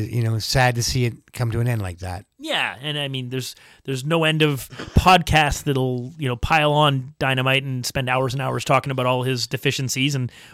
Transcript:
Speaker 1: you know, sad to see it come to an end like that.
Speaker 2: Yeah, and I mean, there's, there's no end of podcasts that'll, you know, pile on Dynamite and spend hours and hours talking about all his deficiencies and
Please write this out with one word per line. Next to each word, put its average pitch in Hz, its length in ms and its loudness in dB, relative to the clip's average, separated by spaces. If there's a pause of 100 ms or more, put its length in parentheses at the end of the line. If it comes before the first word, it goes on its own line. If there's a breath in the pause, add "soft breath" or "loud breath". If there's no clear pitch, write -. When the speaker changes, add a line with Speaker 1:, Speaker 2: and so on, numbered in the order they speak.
(160)
Speaker 1:
you 120 80 0
know, 113 160 0
sad 123 360 2
to 120 80 -2
see 123 220 0
it - 280 -8
come 117 180 -2
to 113 100 -2
an 120 60 0
end 117 140 -2
like 90 180 -8
that. 90 260 -8 (120)
Speaker 2:
Yeah, 165 440 -4
and 147 160 -6
I 143 100 -6
mean, 131 220 -6
there's, 127 260 -8 (300 loud breath)
there's 135 200 -6
no 165 180 2
end 156 180 2
of 147 280 2 (260 loud breath)
podcasts 156 680 6
that'll, 131 560 0
you 147 80 -2
know, 123 80 0
pile 151 380 2
on 143 440 2
Dynamite 135 460 0
and 131 220 -6
spend 131 240 -4
hours 127 240 0
and 139 80 -4
hours 127 240 -4
talking 139 260 2
about 131 140 -2
all 127 180 0
his 127 240 -2
deficiencies 135 680 -2
and 123 160 -4 (220 loud breath)